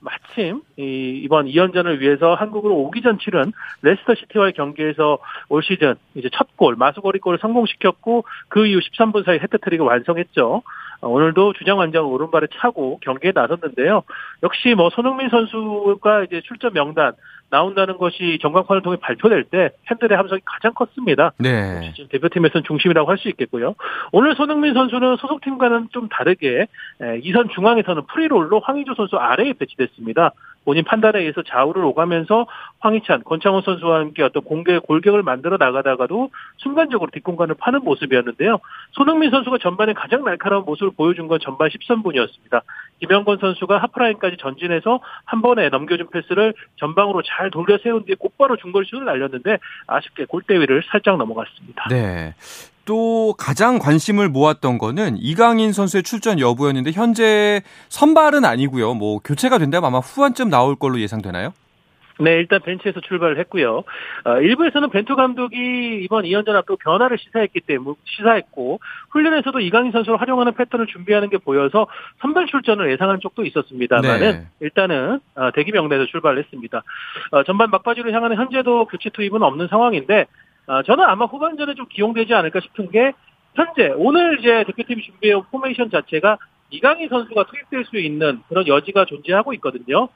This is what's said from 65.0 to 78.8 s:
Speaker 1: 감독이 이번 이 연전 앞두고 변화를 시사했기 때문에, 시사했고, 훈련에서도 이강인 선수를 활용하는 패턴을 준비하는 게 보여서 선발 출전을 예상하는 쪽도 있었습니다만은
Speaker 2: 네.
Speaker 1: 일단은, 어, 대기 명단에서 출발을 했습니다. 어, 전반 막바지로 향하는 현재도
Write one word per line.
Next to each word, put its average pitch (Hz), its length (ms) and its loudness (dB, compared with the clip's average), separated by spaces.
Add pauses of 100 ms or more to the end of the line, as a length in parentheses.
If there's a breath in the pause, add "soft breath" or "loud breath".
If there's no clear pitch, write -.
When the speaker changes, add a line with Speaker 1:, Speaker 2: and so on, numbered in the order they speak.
Speaker 1:
감독이 247 880 -2
이번 202 220 -2
이 170 80 -2
연전 208 220 0
앞두고 190 280 0
변화를 226 340 2
시사했기 208 440 -4
때문에, 139 420 -4
시사했고, 202 800 -2 (300 loud breath)
훈련에서도 302 460 0
이강인 226 360 0
선수를 226 260 0
활용하는 247 340 0
패턴을 240 340 -2
준비하는 202 420 0
게 196 80 -2
보여서 139 500 2 (340 loud breath)
선발 311 260 0
출전을 208 440 0
예상하는 190 300 0
쪽도 196 240 -6
있었습니다만은 127 720 0
Speaker 2:
네. 85 280 0 (120)
Speaker 1:
일단은, 185 640 -2 (140)
어, 127 180 0
대기 147 180 0
명단에서 147 360 0
출발을 151 360 0
했습니다. 117 400 -10 (480 loud breath)
어, 143 120 4
전반 202 260 2
막바지로 226 420 -2
향하는 226 240 0
현재도 247 520 0